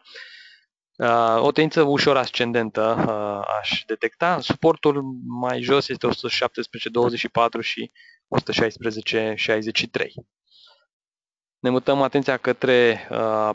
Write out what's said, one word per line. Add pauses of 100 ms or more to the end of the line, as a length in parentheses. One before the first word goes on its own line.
(960)
Uh,
o
tendință
ușor
ascendentă,
uh, (120)
aș
detecta.
Suportul (240)
mai
jos
este
o
sută
șaptesprezece
douăzeci
și
patru
și (360)
o
sută
șaisprezece
șaizeci
și
trei. (1500)
Ne
mutăm
atenția
către,
uh,